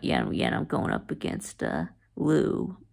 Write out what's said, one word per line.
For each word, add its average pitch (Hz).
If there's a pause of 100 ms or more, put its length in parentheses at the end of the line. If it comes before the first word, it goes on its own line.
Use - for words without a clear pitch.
yeah, -
yeah, -
I'm -
going -
up -
against, -
uh, - (300)
Lou, - (160)